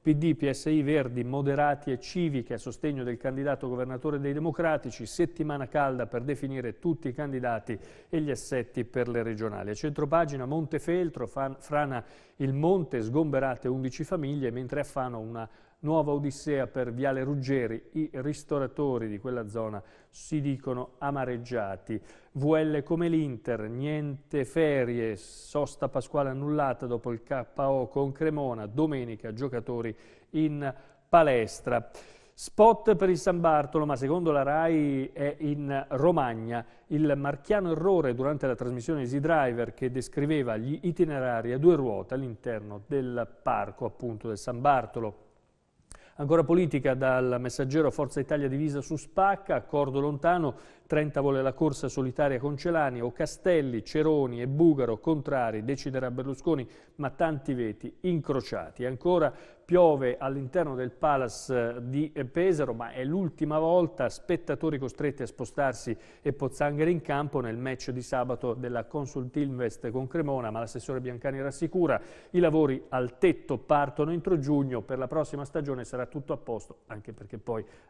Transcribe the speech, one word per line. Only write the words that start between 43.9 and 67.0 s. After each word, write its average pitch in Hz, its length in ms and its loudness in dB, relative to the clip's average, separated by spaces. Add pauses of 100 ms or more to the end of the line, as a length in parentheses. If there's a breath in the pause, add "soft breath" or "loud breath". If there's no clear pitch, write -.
del 107 120 -4
San 120 200 -6
Bartolo. 120 640 0 (920 loud breath)
Ancora 156 240 4
politica 147 520 4
dal 127 440 2
Messaggero, 135 520 2
Forza 143 280 -2
Italia 143 280 0
divisa 143 340 -2
su 156 140 -6
Spacca, 190 580 2
accordo 139 460 0
lontano, 147 560 2 (320 loud breath)
Trenta 151 320 0
vuole 139 220 4
la 135 100 2
corsa 143 380 0
solitaria 131 500 0
con 143 160 -4
Celani 143 460 0
o 120 100 -2
Castelli, 147 720 0
Ceroni 147 580 2
e 123 60 -2
Bugaro 139 520 4
contrari, 127 680 0
deciderà 131 440 -2
Berlusconi, 131 560 -2 (300 loud breath)
ma 143 140 -4
tanti 151 440 0
veti 117 480 -4
incrociati. 123 840 -2
Ancora 147 480 2 (320 loud breath)
piove 151 520 6
all'interno 139 580 -2
del 127 160 -4
Palace 123 920 0
di 139 280 -2 (220)
Pesaro, 160 420 2
ma 117 180 -8
è 131 120 -6
l'ultima 156 560 0
volta, 165 480 4
spettatori 156 720 -2
costretti 135 440 -4
a 113 40 -6
spostarsi 127 680 -4 (280 loud breath)
e 147 100 -2
pozzanghere 147 580 0
in 170 120 0